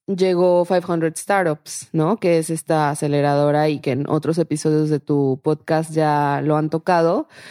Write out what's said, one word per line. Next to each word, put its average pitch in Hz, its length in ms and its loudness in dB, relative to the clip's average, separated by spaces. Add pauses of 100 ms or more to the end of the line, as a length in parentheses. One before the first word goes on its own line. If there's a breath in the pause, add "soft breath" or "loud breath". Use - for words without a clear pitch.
llegó 180 580 2
five 180 240 0
hundred 165 300 -2
Startups, - 760 -2
¿no? 165 260 0
Que 170 200 2
es 160 140 -4
esta 156 400 0
aceleradora 147 760 0
y 147 120 -2
que 143 140 -4
en 135 140 -4
otros 156 300 -2
episodios 156 540 0
de 147 80 0
tu 139 440 0
podcast 156 460 -2
ya 147 540 0
lo 151 120 0
han 151 140 0
tocado. 170 580 0 (240 loud breath)